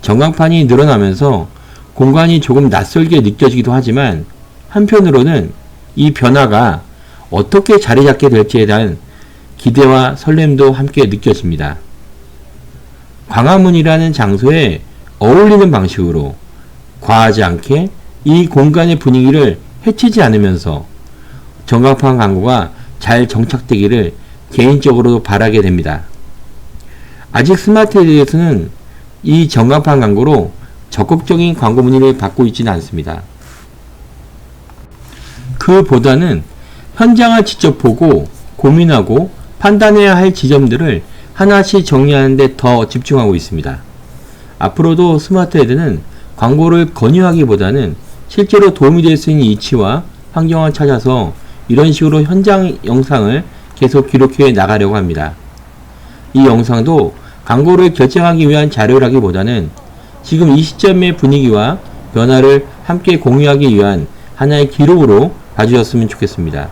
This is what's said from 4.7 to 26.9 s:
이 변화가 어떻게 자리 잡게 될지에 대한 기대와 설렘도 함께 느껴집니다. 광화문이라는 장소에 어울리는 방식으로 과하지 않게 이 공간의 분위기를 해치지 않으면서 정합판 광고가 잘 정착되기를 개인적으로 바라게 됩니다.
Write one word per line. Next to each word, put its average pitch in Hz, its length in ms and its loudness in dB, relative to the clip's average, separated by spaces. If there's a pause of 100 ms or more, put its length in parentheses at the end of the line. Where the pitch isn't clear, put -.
이 143 160 2
변화가 120 720 0 (480)
어떻게 196 480 2
자리 135 260 2
잡게 139 240 2
될지에 110 380 2
대한 104 320 -2 (580)
기대와 131 600 2
설렘도 147 560 2
함께 135 340 -2
느껴집니다. 85 720 -4 (1500)
광화문이라는 160 840 2
장소에 117 680 0 (360)
어울리는 196 520 4
방식으로 87 640 -4 (640)
과하지 110 420 2
않게 135 480 -2 (340)
이 165 220 2
공간의 156 520 2
분위기를 131 600 2 (280)
해치지 220 360 0
않으면서 92 640 -2 (800)
정합판 127 520 2
광고가 101 540 -2 (260)
잘 117 300 0
정착되기를 110 840 -2 (400)
개인적으로 120 720 2
바라게 107 400 0
됩니다. 82 400 -2 (1300)